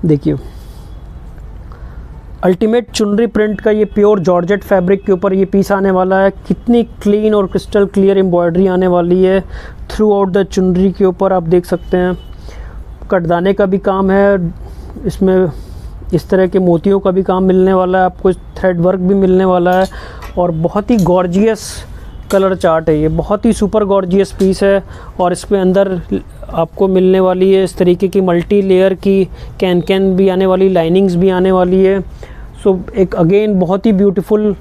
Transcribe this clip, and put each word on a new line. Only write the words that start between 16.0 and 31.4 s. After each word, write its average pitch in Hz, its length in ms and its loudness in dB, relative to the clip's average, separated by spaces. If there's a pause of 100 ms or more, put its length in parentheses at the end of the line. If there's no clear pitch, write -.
इस - 160 -2
तरह 185 180 2
के 185 120 0
मोतियों 185 400 2
का 196 120 0
भी 185 120 0
काम 185 200 0
मिलने 185 300 4
वाला 185 260 2
है 185 60 4
आपको, 185 280 0
thread - 460 -4
work 185 200 2
भी 180 160 2
मिलने 190 300 2
वाला 180 340 2
है, 190 80 2 (500)
और 175 140 0
बहुत 170 400 -2
ही 240 60 4
gorgeous 185 880 0 (460)
color 190 240 2
chart 160 340 0
है 156 100 2
ये, 156 80 0
बहुत 170 380 -2
ही 226 80 4
super 208 300 0
gorgeous 190 480 0
piece 190 320 0
है। 196 200 2 (360)
और 175 120 0
इसके 180 240 -4
अंदर 190 460 0 (520)
आपको 165 340 -2
मिलने 185 320 2
वाली 185 340 2
है 190 100 2
इस 185 140 -6
तरीके 180 300 2
की 190 140 0
multi 180 400 2
layer 190 320 2
की 196 360 0 (300)
can 180 220 2
can 190 340 0
भी 190 140 4
आने 185 160 2
वाली, 190 240 4
linings 180 460 2
भी 185 140 4
आने 185 220 2